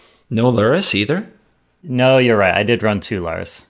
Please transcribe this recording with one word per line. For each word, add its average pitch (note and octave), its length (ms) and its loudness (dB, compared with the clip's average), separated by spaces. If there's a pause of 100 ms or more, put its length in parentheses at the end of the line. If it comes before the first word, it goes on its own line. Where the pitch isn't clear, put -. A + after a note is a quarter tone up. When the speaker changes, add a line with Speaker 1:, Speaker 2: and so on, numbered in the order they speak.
(300)
Speaker 1:
No A#2 200 0
Lurrus B2 440 0
either? C#3+ 340 -2 (540)
Speaker 2:
No, C3 340 2
you're A#2+ 220 2
right. F#2 160 2
I G2 80 0
did G#2+ 200 0
run G#2 180 0
two F#2 200 -6
Lurrus. E2+ 500 -8